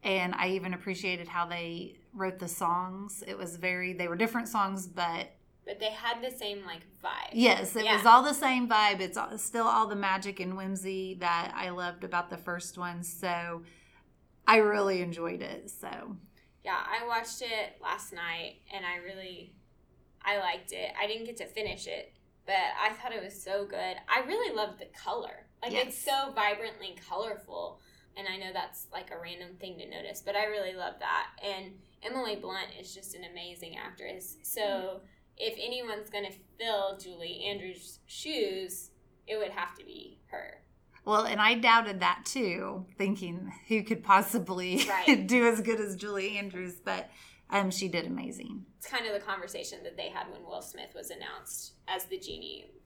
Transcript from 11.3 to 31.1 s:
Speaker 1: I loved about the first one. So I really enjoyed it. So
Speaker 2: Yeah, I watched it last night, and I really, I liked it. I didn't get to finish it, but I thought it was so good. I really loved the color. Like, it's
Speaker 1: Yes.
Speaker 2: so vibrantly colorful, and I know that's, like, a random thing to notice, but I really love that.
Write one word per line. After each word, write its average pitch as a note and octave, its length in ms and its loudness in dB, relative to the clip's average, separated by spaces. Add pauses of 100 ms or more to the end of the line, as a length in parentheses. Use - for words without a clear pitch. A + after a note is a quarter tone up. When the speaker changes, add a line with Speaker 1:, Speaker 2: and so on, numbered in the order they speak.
Speaker 1:
I F3+ 160 -4
loved F3 340 -4
about F3+ 240 -2
the F3+ 80 -8
first F3 400 -6
one. F3 260 -6
So E3+ 600 -4 (840)
I A3 120 12
really G3+ 420 6
enjoyed E3+ 400 -2
it. - 300 -8
So - 480 -10 (460)
Speaker 2:
Yeah, F#3+ 180 0
I A#3 240 -2
watched A#3 360 -2
it A3+ 400 -4
last E3 320 -4
night, E3+ 480 -6 (100)
and F#3+ 140 -6
I F3 100 -2
really, F3+ 580 -12 (680)
I G3+ 160 2
liked F#3+ 340 -2
it. F3+ 260 -6
I G#3 80 0
didn't A3+ 200 -4
get A#3+ 120 -8
to F#3 80 -8
finish G#3+ 400 -6
it, - 280 -10 (320)
but - 80 2 (260)
I A3 140 4
thought A#3+ 180 -8
it G#3 100 -6
was G3 200 -12
so G3+ 240 -2
good. F#3 300 -4 (120)
I A#3+ 120 4
really F#4+ 340 0
loved G3 240 -2
the - 80 -14
color. - 600 -6 (160)
Like, A#3+ 100 -2
it's B3 220 2
Speaker 1:
Yes. - 40 -6 (260)
Speaker 2:
so C#4 80 -6
vibrantly G#3 640 0 (100)
colorful, - 760 -6 (340)
and G3 100 -8
I F#3 120 -4
know F#3+ 160 -8
that's, - 380 -6
like, F#3 180 -10
a E3+ 80 -10
random F3 400 -12
thing F3+ 200 -10
to - 80 -12
notice, - 360 -10
but G3+ 140 -2
I G#3 100 2
really G3+ 260 -2
love F#3 280 -6
that. - 280 0 (140)